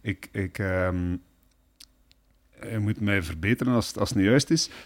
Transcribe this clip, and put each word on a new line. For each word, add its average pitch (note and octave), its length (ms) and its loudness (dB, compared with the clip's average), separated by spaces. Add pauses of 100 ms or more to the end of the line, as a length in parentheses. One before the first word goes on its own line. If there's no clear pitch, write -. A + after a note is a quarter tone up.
Ik, - 320 -8
ik, F#2+ 260 -6
ehm, F#2 580 -2 (1500)
je A2 80 -4
moet G#2 220 0
mij G2+ 220 2
verbeteren G2 520 0
als A2 140 2
het, - 100 -10
als G#2 100 0
het - 100 0
niet F#2+ 80 6
juist B2+ 240 4
is. E3 200 0 (160)